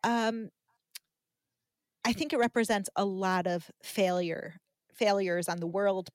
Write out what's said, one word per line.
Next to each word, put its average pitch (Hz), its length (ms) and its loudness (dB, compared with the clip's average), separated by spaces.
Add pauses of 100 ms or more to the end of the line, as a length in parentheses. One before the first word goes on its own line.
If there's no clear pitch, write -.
um, 226 460 0 (1500)
I 240 80 0
think 311 200 -2
it 302 60 2
represents 226 580 2
a 202 80 2
lot 185 420 0
of 175 240 -4 (120)
failure, 180 760 -2 (380)
failures 196 540 2
on 175 120 -2
the 170 60 -2
world 190 480 0